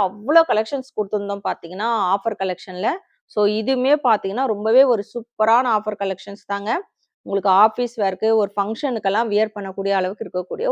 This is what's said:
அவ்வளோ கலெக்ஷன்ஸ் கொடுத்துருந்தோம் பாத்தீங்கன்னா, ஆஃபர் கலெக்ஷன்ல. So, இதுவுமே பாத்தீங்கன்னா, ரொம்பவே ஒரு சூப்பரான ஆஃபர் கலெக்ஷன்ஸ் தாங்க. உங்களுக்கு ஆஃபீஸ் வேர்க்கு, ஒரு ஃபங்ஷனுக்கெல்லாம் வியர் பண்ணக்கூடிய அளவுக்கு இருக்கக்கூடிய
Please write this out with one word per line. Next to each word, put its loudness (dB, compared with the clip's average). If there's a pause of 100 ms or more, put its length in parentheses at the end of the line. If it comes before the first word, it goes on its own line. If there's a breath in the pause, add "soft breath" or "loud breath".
அவ்வளோ 0
கலெக்ஷன்ஸ் -4
கொடுத்துருந்தோம் -6
பாத்தீங்கன்னா, -6 (180)
ஆஃபர் -2
கலெக்ஷன்ல. -4 (420)
So, -2 (100)
இதுவுமே 0
பாத்தீங்கன்னா, 0
ரொம்பவே 4
ஒரு 2
சூப்பரான 0
ஆஃபர் -2
கலெக்ஷன்ஸ் -6
தாங்க. -4 (560)
உங்களுக்கு 0
ஆஃபீஸ் 4
வேர்க்கு, 0
ஒரு 2
ஃபங்ஷனுக்கெல்லாம் -2
வியர் 0
பண்ணக்கூடிய -4
அளவுக்கு -2
இருக்கக்கூடிய -4